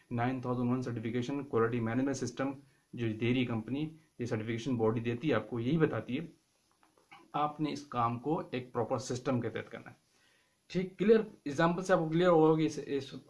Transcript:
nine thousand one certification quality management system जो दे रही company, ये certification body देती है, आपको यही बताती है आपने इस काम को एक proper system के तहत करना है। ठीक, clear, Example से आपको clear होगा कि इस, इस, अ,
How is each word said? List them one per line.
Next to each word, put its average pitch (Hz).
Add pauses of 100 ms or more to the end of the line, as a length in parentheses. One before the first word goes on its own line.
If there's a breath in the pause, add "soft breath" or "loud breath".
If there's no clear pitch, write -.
(120 soft breath)
nine 123
thousand 123
one 127
certification 120
quality 117
management 123
system 135 (400 soft breath)
जो 117
दे 113
रही 127
company, 123 (240 loud breath)
ये 120
certification 117
body 110
देती 120
है, 131
आपको 113
यही 135
बताती 120
है 165 (1000)
आपने 151
इस -
काम 120
को 147
एक 127
proper 120
system 123
के 110
तहत 107
करना -
है। - (760 soft breath)
ठीक, 185
clear, 214 (160)
Example 170
से 190
आपको 165
clear 170
होगा 160
कि 156
इस, -
इस, -
अ, - (120)